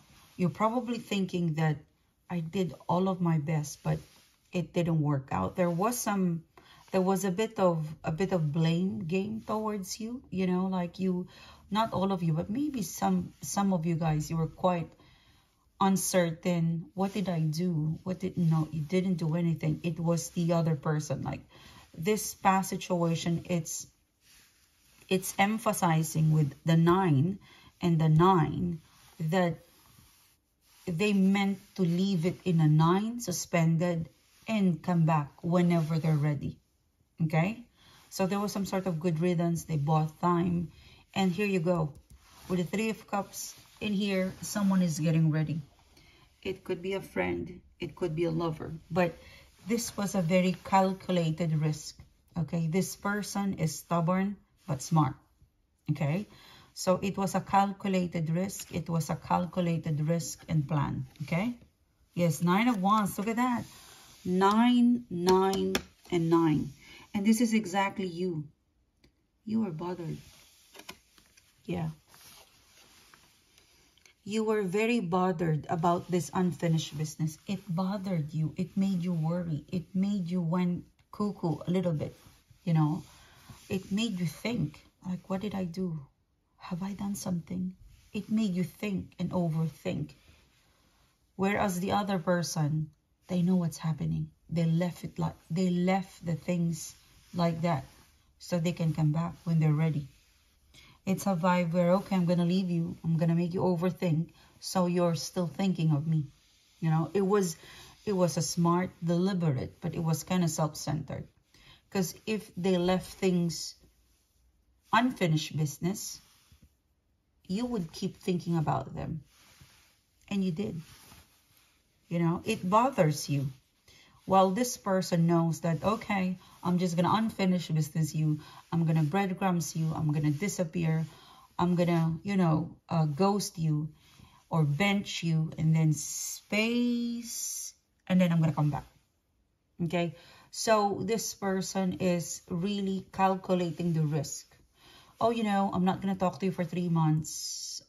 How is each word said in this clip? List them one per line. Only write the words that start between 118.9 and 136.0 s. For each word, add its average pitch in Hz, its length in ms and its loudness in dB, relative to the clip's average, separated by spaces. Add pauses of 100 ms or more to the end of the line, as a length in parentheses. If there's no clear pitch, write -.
them. 156 300 -8 (1040)
And 196 160 -2
you 185 80 0
did. 170 280 -6 (1300)
You 175 100 -2
know, 170 260 2
it 208 240 -2
bothers 208 600 2
you. 139 220 -2 (760)
While 190 280 4
this 240 240 -2
person 180 500 0
knows 165 340 2
that, 165 220 -2
"Okay, 190 560 -2 (240)
I'm 180 160 0
just 175 180 -2
gonna 175 140 2
unfinish 190 640 0
business 156 400 0
you. 151 260 2 (300)
I'm 165 160 2
gonna 160 160 4
breadcrumbs 185 720 0
you. 160 180 0
I'm 151 200 0
gonna 151 180 2
disappear. 160 760 0 (540)
I'm 175 160 2
gonna, 165 480 2
you 202 140 -2
know, 165 400 2 (120)
uh, 165 180 2
ghost 196 520 0
you 156 340 0 (560)
or 160 160 2
bench 202 600 0
you 160 340 0
and 160 160 4
then 160 180 4
space, 240 1800 -4 (320)